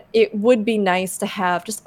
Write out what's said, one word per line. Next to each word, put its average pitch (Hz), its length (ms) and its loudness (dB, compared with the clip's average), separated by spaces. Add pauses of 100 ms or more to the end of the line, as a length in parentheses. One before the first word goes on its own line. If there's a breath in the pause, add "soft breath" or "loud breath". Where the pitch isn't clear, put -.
(140)
it 220 220 2
would 220 280 4
be 220 140 0
nice 185 420 0
to 202 60 -4
have 180 400 -2
just - 220 -10